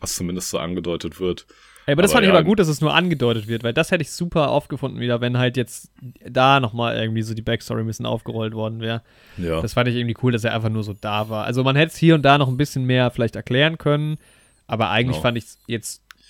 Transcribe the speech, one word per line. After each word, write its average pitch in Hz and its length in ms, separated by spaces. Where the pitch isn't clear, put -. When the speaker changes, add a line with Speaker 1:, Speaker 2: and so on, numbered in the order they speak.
Speaker 1:
was - 140
zumindest 90 340
so 95 100
angedeutet 85 600
wird. 90 260
Speaker 2:
Ey, 143 60
aber 151 80
das 196 100
Speaker 1:
Aber 262 60
Speaker 2:
fand 214 80
ich 190 80
Speaker 1:
ja, 180 40
Speaker 2:
aber 156 60
gut, 202 160
dass 170 80
es 151 140
nur 151 140
angedeutet 123 520
wird, 117 160
weil 117 100
das 156 180
hätte 175 100
ich 139 100
super 170 380
aufgefunden 135 500
wieder, 120 220
wenn 123 160
halt 123 180
jetzt - 360
da 131 320
nochmal 117 380
irgendwie 113 240
so 110 140
die 110 80
Backstory 117 380
ein 113 60
bisschen 117 200
aufgerollt 113 480
worden 110 260
wäre. 113 220
Speaker 1:
Ja. 80 240
Speaker 2:
Das 110 120
fand 123 140
ich 120 80
irgendwie 120 280
cool, 123 80
dass 117 120
er 113 120
einfach 110 140
nur 110 140
so 104 160
da 107 300
war. 107 160
Also 123 180
man 135 120
hätte 160 160
es - 60
hier 165 180
und 147 80
da 139 160
noch 139 100
ein 127 80
bisschen 135 280
mehr 127 260
vielleicht 117 240
erklären 147 420
können, 151 400
aber 110 220
eigentlich 123 280
Speaker 1:
Genau. - 40
Speaker 2:
fand 117 160
ich's - 300
jetzt, - 340